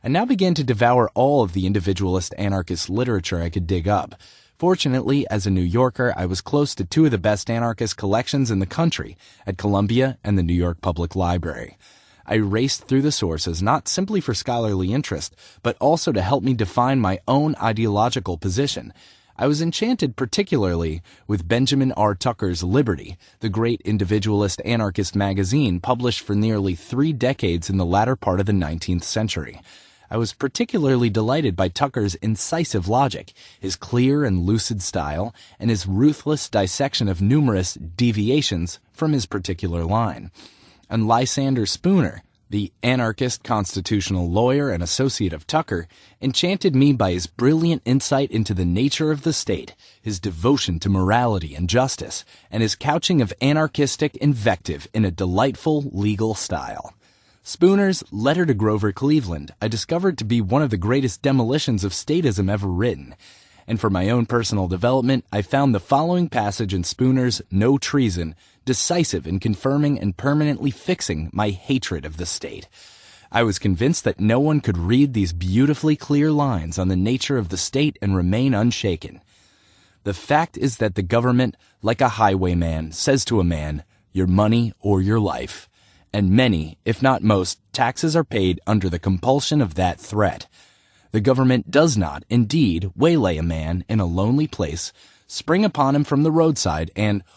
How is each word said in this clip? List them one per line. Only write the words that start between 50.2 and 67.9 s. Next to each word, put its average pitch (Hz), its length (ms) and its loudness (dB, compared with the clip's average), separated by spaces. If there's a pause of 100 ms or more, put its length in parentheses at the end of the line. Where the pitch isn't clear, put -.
to 98 80 -2
morality 95 680 2
and 85 140 -4
justice, - 560 -2 (260)
and 113 140 0
his 135 100 -2
couching 151 480 0
of 104 180 -2
anarchistic 147 760 0
invective 104 760 -2
in 110 120 2
a 90 80 0
delightful 123 800 0
legal 104 420 0
style. - 600 -8 (480)
Spooner's 190 680 2
Letter 143 340 0
to 147 80 0
Grover 107 400 0
Cleveland 101 600 -2 (100)
I 110 60 -2
discovered 165 500 -2
to - 60 -6
be 117 180 0
one 107 180 0
of 147 80 0
the 107 80 -2
greatest 117 460 -2
demolitions 127 600 0
of 95 80 -4
statism 113 580 -2
ever 101 180 -2
written. 87 460 -2 (520)
And 113 140 -2
for 113 80 0
my 95 220 0
own 117 160 2
personal 107 420 -2
development, 120 640 0
I 104 80 -2
found 135 340 2
the 95 60 0
following 170 480 0
passage 104 460 -2
in 90 100 -2
Spooner's 127 560 0 (100)
No 113 280 4
Treason, 90 560 -2 (320)